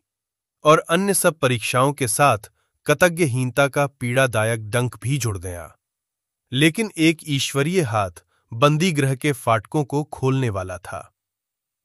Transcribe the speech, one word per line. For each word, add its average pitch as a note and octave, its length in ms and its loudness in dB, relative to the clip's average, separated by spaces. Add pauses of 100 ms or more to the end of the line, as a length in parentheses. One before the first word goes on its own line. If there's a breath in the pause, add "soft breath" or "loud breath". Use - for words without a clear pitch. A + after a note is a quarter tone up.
(640)
और D3+ 140 6
अन्य F#3 360 0
सब F3 240 0
परीक्षाओं B2+ 540 0
के C3+ 160 -4
साथ C3 300 2 (480)
कृतज्ञहीनता C#3+ 800 2
का C#3+ 180 0
पीड़ादायक A#2 840 -2
डंक B2 320 -2
भी C3+ 160 -2
जुड़ A2 200 -4
गया। F2 380 -12 (760)
लेकिन D3+ 440 0
एक D#3+ 220 2 (100)
ईश्वरीय C#3+ 520 -2
हाथ G#2+ 300 -2 (420)
बंदी D3+ 400 2
गृह C3+ 220 0
के D3 180 -2
फाटकों B2 520 -2
को D3 200 -4
खोलने C3 460 -2
वाला F#2 280 -8
था। - 360 -14 (720)